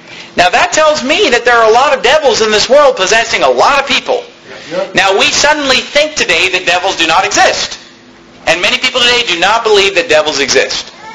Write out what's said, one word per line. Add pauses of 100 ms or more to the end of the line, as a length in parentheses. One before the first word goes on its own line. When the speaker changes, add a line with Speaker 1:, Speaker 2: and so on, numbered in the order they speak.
(360)
Speaker 1:
Now
that
tells
me
that
there
are
a
lot
of
devils
in
this
world
possessing
a
lot
of
people. (480)
Speaker 2:
Yep.
Speaker 1:
Now
we
suddenly
think
today
that
devils
do
not
exist. (680)
And
many
people
today
do
not
believe
that
devils
exist. (220)